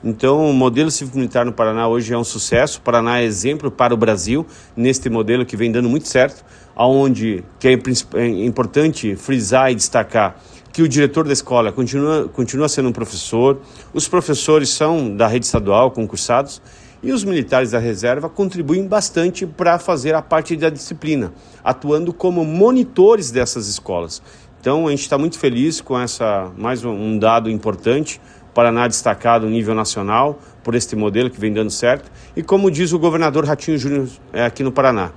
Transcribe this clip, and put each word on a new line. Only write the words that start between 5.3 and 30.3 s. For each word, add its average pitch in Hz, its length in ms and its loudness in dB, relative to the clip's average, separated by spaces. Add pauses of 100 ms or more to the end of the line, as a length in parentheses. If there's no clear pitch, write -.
que 117 120 -10
vem 117 120 0
dando 117 200 0
muito 147 180 -2
certo, 131 380 0 (280)
aonde, 117 720 2 (160)
que - 80 2
é 131 60 8
impris-, 127 400 -2
é 120 120 0
importante 117 920 0
frisar 131 520 0
e 127 60 0
destacar 107 600 0 (340)
que - 100 -2
o 165 60 4
diretor 143 380 2
da 143 80 0
escola 120 400 0
continua, 139 560 -2
continua 135 400 -2
sendo 131 180 -2
um 120 60 -2
professor, 117 680 0 (340)
os 156 140 -4
professores 156 600 2
são 151 440 0
da 110 140 2
rede 117 180 0
estadual, 113 460 2
concursados, 117 680 -4 (400)
e 254 100 -4
os 240 120 -2
militares 131 480 0
da 117 80 0
reserva 120 480 -2
contribuem 185 600 -2
bastante 185 580 -2
pra 175 320 2
fazer 160 380 -2
a 156 60 0
parte 160 340 -2
da 156 120 0
disciplina, 147 640 -4 (320)
atuando 151 480 0
como 175 320 -2
monitores 196 840 4
dessas 120 380 -2
escolas. 87 520 -6 (400)
Então, 151 280 0
a - 20 0
gente 143 180 -2
tá 147 80 0
muito 160 220 -2
feliz 135 420 0
com 131 180 -4
essa, 104 600 -2
mais 113 260 -4
um, 120 80 -4
um 107 280 -4
dado 113 320 2
importante, 113 680 -2 (300)
o - 40 -20
Paraná 120 340 2
destacado 113 580 0
no 110 60 -2
nível 110 240 -2
nacional 110 640 -2 (240)